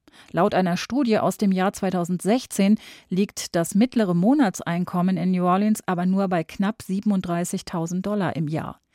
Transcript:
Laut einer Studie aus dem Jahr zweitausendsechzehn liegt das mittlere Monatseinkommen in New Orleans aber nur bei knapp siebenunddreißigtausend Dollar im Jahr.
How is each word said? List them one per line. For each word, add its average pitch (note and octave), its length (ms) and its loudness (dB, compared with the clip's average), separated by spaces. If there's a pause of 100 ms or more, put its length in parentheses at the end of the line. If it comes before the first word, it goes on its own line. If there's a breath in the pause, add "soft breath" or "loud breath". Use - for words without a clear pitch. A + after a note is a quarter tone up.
(340 loud breath)
Laut G3 200 2
einer F3+ 220 2
Studie A3+ 440 0
aus F#3 180 0
dem G3 160 2
Jahr F#3 180 2
zweitausendsechzehn F#3+ 1040 0 (300 loud breath)
liegt - 480 -4
das E3+ 200 0
mittlere G#3 380 2
Monatseinkommen F3+ 1000 0
in F3+ 160 0
New F3+ 140 0
Orleans G#3 400 2
aber F3+ 200 -2
nur F#3+ 220 0
bei F3 160 0
knapp - 380 -4
siebenunddreißigtausend F3+ 1200 -4
Dollar G3+ 300 -2
im D3+ 140 -4
Jahr. - 320 -8 (140 loud breath)